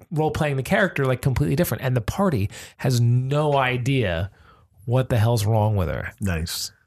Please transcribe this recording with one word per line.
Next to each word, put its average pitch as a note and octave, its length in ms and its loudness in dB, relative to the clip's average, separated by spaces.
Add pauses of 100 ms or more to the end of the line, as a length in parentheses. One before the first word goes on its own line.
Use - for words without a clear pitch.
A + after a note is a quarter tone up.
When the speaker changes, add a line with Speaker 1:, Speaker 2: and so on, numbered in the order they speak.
(120)
Speaker 1:
role-playing D3+ 460 -2
the C3+ 60 -2
character, F#3 420 0
like, B2+ 160 0
completely C#3+ 340 0
different. D3+ 280 -2
And B2+ 120 0
the A#2+ 60 0
party C#3 480 0 (260)
has B2+ 240 0
no C3 560 2
idea B2 760 0 (540)
what B2+ 240 0
the B2+ 100 0
hell's A2 280 2
wrong G#2+ 320 2
with F2 100 0
her. C2+ 320 -6
Speaker 2:
Nice. E2+ 540 -4 (140)